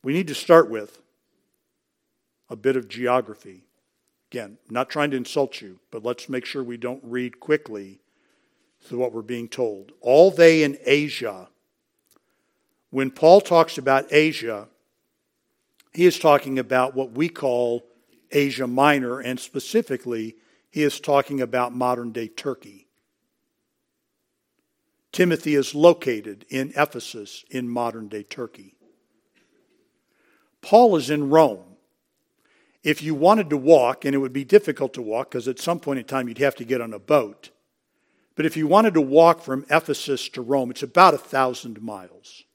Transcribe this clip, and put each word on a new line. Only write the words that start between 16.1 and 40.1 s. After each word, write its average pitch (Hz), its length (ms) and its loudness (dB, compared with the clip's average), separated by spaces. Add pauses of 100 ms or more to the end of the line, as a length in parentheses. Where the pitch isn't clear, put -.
talking 139 400 2
about 127 360 -2
what 127 180 -6
we 151 160 -4
call 123 600 -4 (420)
Asia 135 360 -2
Minor, 131 540 0
and 123 200 -8
specifically, 123 960 -6 (340)
he 151 120 -4
is 147 180 -2
talking 139 400 -2
about 123 320 -2
modern-day 120 560 -4
Turkey. 104 600 -14 (2250)
Timothy 165 440 0
is 139 200 0
located 117 760 2
in 135 280 -8
Ephesus 120 720 -6
in 123 200 -8
modern-day 113 560 -8
Turkey. 107 500 -16 (1900)
Paul 220 360 6
is 135 140 -2
in 147 200 -2
Rome. 135 460 2 (1040)
If 151 200 -2
you 156 120 -4
wanted 175 360 4
to 147 60 0
walk, 131 480 4
and 139 100 -2
it 139 40 0
would 135 140 -4
be 139 120 -6
difficult 139 500 2
to 127 80 -12
walk 113 280 -6
'cause 123 180 -8
at 127 100 -8
some 170 220 -6
point 135 180 -6
in 117 60 -10
time 131 240 -6
you'd 113 100 -14
have 135 180 0
to 123 80 -16
get 123 160 -2
on 113 120 -10
a 101 80 -14
boat, 117 500 -2 (840)
but 156 100 -2
if 156 100 -4
you 156 100 -4
wanted 196 280 4
to 160 60 4
walk 160 420 4
from 135 280 -8
Ephesus 147 600 -2